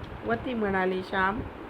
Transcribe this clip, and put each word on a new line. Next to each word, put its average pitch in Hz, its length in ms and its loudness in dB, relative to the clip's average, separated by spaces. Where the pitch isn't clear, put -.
व 220 80 2
ती 247 200 -2
म्हणाली, 190 480 2
"श्याम, 190 380 2